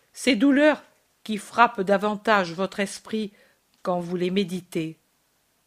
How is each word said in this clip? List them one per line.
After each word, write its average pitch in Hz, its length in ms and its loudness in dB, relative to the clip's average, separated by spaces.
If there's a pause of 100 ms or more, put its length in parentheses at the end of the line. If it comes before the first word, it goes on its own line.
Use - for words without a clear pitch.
(120)
ces 254 240 0
douleurs 277 460 4 (420)
qui 220 120 -6
frappent 226 440 2
davantage 202 720 0
votre 185 280 -6
esprit 208 520 -6 (500)
quand 180 180 -2
vous 175 160 -6
les 180 140 -2
méditez. 170 680 -4 (680)